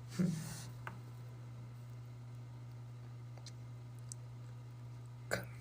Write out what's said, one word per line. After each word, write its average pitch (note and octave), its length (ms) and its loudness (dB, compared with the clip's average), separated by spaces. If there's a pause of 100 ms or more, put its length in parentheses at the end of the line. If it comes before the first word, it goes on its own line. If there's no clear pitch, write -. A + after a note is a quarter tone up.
(4000)
칸-, - 200 6 (120)